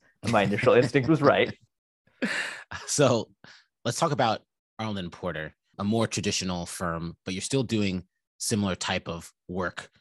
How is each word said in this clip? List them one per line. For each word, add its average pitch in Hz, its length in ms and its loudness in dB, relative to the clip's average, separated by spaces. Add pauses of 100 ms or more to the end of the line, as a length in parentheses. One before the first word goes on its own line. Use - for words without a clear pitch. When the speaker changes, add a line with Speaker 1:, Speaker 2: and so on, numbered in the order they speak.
(220)
Speaker 1:
And 113 100 -4
my 107 120 6
initial 101 320 4
instinct 127 340 4
was 147 140 4
right. 110 280 4 (720)
Speaker 2:
<laughs> - 80 -2 (560)
So 123 460 2 (540)
let's - 140 -2
talk 165 120 2
about 117 320 0 (340)
Arnold 110 220 -6
and 87 120 -8
Porter, 78 440 -8 (240)
a 98 40 -4
more 110 240 2
traditional 92 600 -4
firm, 85 580 -6
but 95 80 -6
you're 95 80 -8
still 135 220 -2
doing 101 420 -2 (380)
similar 101 320 0
type 92 320 -4
of 85 240 -10 (160)
work 90 540 -6